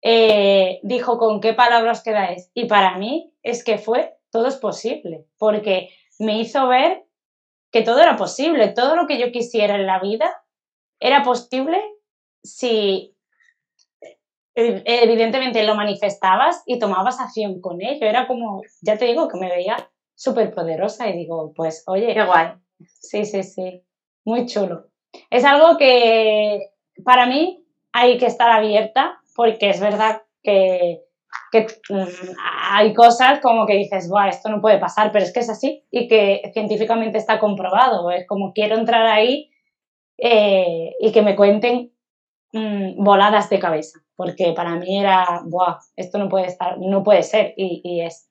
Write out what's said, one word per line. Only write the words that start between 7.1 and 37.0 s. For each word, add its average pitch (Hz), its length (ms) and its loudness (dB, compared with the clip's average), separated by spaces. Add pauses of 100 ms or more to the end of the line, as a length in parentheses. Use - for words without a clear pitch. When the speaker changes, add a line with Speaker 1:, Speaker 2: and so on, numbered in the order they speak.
Speaker 1:
que 226 100 2
todo 233 180 2
era 311 160 6
posible, 247 520 0
todo 269 280 0
lo 349 100 0
que 285 120 -4
yo 240 140 -4
quisiera 226 440 -2
en 196 100 -2
la 190 120 0
vida 220 320 -2 (720)
era 269 220 2
posible 262 580 -4 (640)
si, 208 720 -4 (1400)
eh, 226 300 -2
evidentemente 233 760 2
lo 214 100 2
manifestabas 208 920 0
y 247 120 -4
tomabas 214 420 -2
acción 208 400 -8
con 180 220 -10
ello. 247 240 -4
Era 247 200 0
como, 233 360 -8 (200)
ya 214 140 0
te 240 100 -2
digo, 233 220 -2
que 175 100 -10
me 185 100 -6
veía 180 280 -4 (380)
superpoderosa 202 960 -4
y 185 80 -6
digo, 160 400 -10
pues, 160 300 -8
oye. 202 280 -2
Speaker 2:
Qué 214 100 2
guay. 165 280 2 (340)
Speaker 1:
Sí, - 380 -8
sí, 202 180 -6
sí. 185 400 -12 (420)
Muy 240 220 -2
chulo. 180 400 -6 (440)
Es 247 140 2
algo 302 320 6
que 220 840 4 (440)
para 247 220 4
mí 320 380 -2 (280)
hay 247 260 4
que 240 80 0
estar 233 240 2
abierta 214 680 0 (160)
porque 226 360 0
es 185 100 -2
verdad 214 420 -2 (200)
que, 185 580 0 (500)
que, 220 160 2 (220)
mm, 185 460 -8 (360)
hay 208 240 4
cosas 240 460 6
como 226 260 2
que 208 80 2
dices, 196 340 -2
"Buah, 196 200 2
esto 180 220 -6
no 208 100 -4
puede 208 180 4
pasar", 208 340 0
pero 202 120 2
es 180 80 -6
que 247 80 -2
es 233 100 -4
así 269 400 -6
y 240 180 -4
que 202 440 2
científicamente 220 680 -2